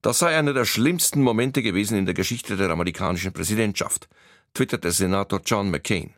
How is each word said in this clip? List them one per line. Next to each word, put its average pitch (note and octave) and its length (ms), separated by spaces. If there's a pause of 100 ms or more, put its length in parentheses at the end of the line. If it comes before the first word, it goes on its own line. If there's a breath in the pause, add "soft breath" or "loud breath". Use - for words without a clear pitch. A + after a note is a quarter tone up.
„Das - 200
sei E3+ 180
einer D3 140
der B2+ 120
schlimmsten C#3+ 580
Momente B2+ 380
gewesen G#2 380
in F#2+ 80
der F#2 80
Geschichte G2 420
der F#2+ 140
amerikanischen F2 640
Präsidentschaft“, G#2 760 (460 soft breath)
twitterte G2+ 380
Senator G2 520
John G2+ 280
McCain. - 460